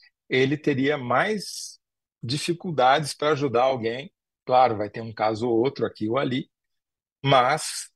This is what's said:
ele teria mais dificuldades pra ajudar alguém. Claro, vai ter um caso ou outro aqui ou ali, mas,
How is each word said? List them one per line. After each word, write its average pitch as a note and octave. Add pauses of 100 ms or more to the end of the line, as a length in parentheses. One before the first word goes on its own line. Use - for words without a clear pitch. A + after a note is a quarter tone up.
(280)
ele C3
teria C#3+
mais C#3+ (460)
dificuldades D3
pra D3+
ajudar B2+
alguém. C3 (360)
Claro, B2+
vai G#2
ter A#2
um A2+
caso A2
ou A2+
outro B2
aqui G#2+
ou A#2
ali, C#3 (720)
mas, C3+